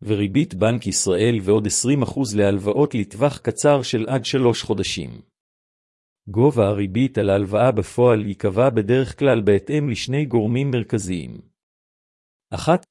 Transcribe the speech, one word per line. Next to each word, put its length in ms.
וריבית 520
בנק 320
ישראל 560
ועוד 240
עשרים 360
אחוז 340
להלוואות 580
לטווח 440
קצר 440
של 260
עד 160
שלוש 380
חודשים. 580
גובה 400
הריבית 500
על 120
ההלוואה 420
בפועל 540
ייקבע 440
בדרך 480
כלל 220
בהתאם 500
לשני 340
גורמים 460
מרכזיים. 720
אחת, 400